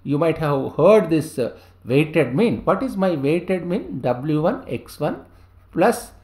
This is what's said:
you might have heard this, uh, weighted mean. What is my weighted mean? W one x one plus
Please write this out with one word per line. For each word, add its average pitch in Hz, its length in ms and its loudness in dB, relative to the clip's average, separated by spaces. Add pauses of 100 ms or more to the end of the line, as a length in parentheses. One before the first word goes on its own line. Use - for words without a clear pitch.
you 143 140 -2
might 160 220 0
have 139 360 -2
heard 185 340 6
this, 151 300 -2
uh, 113 160 -4 (300)
weighted 139 500 0
mean. 202 300 0
What 196 180 0
is 214 140 -6
my 190 140 2
weighted 170 540 -2
mean? 185 360 -4
W 139 400 -2
one 226 260 -2
x - 320 -10
one 156 260 -6 (460)
plus - 400 0 (120)